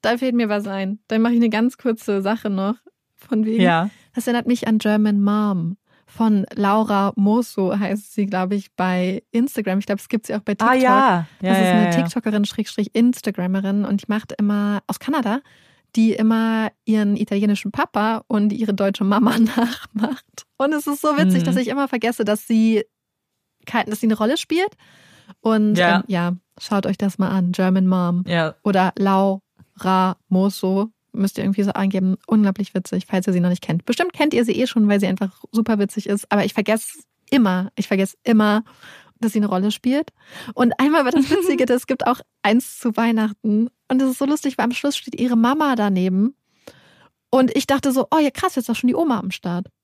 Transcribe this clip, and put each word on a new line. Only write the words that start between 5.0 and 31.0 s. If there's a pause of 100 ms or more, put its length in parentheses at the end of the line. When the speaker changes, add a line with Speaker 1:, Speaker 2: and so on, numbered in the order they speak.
Speaker 1:
Mom. (300)
Von
Laura
Mosso
heißt
sie,
glaub
ich,
bei (100)
Instagram.
Ich
glaub,
es
gibt
sie
auch
bei
TikTok.
Speaker 2:
Ah,
ja. (160)
Ja,
Speaker 1:
Das
ist
Speaker 2:
ja,
Speaker 1:
eine
Speaker 2:
ja.
Speaker 1:
TikTokerin,
Schrägstrich
Instagrammerin.
Und
die
macht
immer,
aus
Kanada, (540)
die
immer (140)
ihren
italienischen
Papa
und
ihre
deutsche
Mama
<laughs>
nachmacht. (120)
Und
es
ist
so
witzig,
Speaker 2:
Mhm.
Speaker 1:
dass
ich
immer
vergesse,
dass
sie (840)
kei-,
dass
sie
eine
Rolle
spielt. (640)
Und,
Speaker 2:
Ja.
Speaker 1:
ähm,
ja, (240)
schaut
euch
das
mal
an.
German
Mom.
Speaker 2:
Ja.
Speaker 1:
Oder
Laura (120)
Mosso. (220)